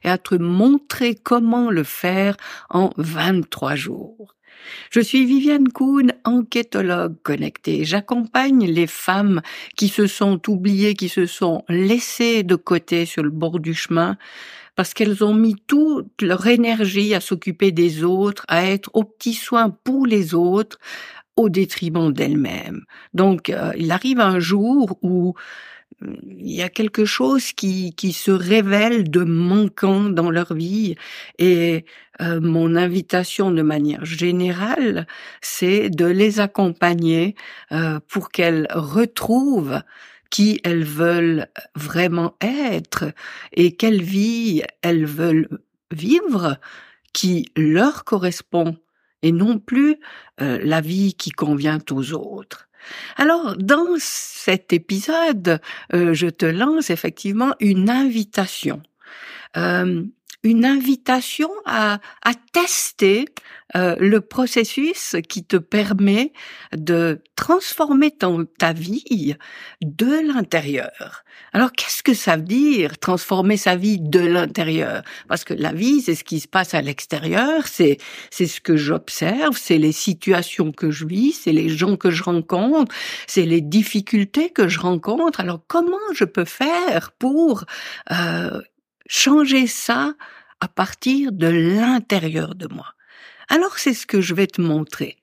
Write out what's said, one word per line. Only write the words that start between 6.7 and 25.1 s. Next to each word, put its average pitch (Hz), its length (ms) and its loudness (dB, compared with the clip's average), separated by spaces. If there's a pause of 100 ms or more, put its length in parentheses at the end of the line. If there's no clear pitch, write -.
connectée. 151 600 -4
J'accompagne 233 840 0
les 165 180 2
femmes 190 560 0 (340)
qui 202 120 0
se 202 180 2
sont 196 420 0
oubliées, 202 460 2
qui 185 160 -4
se 180 160 0
sont 175 420 -2
laissées 220 760 0
de 180 120 2
côté 170 520 0
sur 160 160 -4
le 147 80 0
bord 160 280 -4
du 160 140 -4
chemin, 170 440 -2 (580)
parce - 180 -2
qu'elles 208 300 0
ont 208 100 2
mis 220 220 4
toute 294 680 -2
leur 185 240 0
énergie 220 720 2
à 175 60 -2
s'occuper 190 500 -2
des 165 320 0
autres, 190 460 0
à 175 180 0
être 196 260 -4
aux 220 100 2
petits 226 300 -6
soins 226 380 0
pour 262 340 -2
les 196 300 0
autres, 185 420 0 (580)
au 220 140 4
détriment 165 640 0
d'elles-mêmes. 143 680 -4 (320)
Donc, 185 340 2
euh, 170 280 -4
il 165 140 -2
arrive 247 280 0
un 190 200 4
jour 202 640 2
où, 180 320 2 (680)